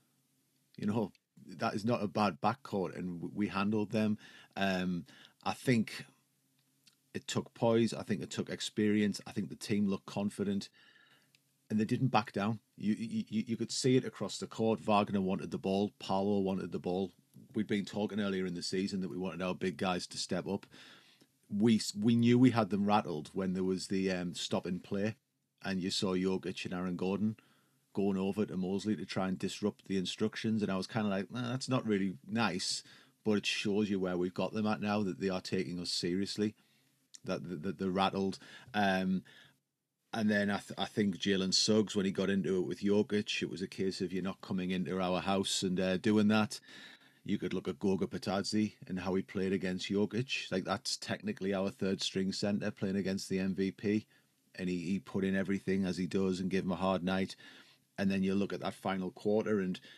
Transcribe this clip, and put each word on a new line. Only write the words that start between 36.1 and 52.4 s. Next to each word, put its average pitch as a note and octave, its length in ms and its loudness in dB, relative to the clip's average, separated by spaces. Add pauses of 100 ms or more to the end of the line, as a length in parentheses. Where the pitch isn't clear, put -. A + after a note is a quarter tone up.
that, E2 240 -4
that, E2 160 -6
that F2+ 160 -4
they're F#2+ 100 0
rattled. F#2+ 480 0 (360)
Um, F#2+ 500 2 (920)
and G#2+ 160 2
then G#2 200 4
I, G2+ 80 0
th-, - 200 -10
I F#2+ 80 0
think G2+ 320 0
Jalen F#2+ 360 2
Suggs, G#2+ 420 4
when F#2+ 100 2
he G2 60 2
got F#2+ 180 0
into F#2+ 280 2
it F2 100 0
with - 140 -6
Jokic, G2+ 600 2
it F2+ 80 -2
was E2 120 -8
a F#2+ 60 -2
case F#2+ 340 -4
of, E2+ 100 -2
"You're F#2 120 -2
not F#2+ 180 -6
coming F#2 300 -2
into F#2 300 -2
our F2+ 200 0
house G2 420 0
and, F#2 160 0
uh, F#2 180 2
doing G#2+ 300 4
that." G#2+ 320 4 (640)
You G2+ 160 -2
could F2+ 140 -4
look F#2 140 -4
at F#2 120 -4
Goga F#2+ 280 2
Bitadze G2+ 680 0 (120)
and F#2 120 -6
how F#2 160 -2
he F#2+ 80 2
played F#2+ 280 -2
against F#2 380 -2
Jokic. G#2 640 0
Like, F#2 120 0
that's - 340 -2
technically G2 560 -4
our F#2+ 180 0
third F#2+ 300 -2
string F#2+ 300 -2
center G#2 400 -2